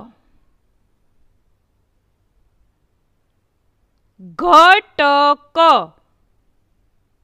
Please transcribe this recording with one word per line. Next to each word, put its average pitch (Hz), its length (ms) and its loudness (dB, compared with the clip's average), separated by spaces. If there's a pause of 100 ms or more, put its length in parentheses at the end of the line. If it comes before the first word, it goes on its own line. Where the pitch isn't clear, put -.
(4000)
ઘટક. 294 1200 -2 (1700)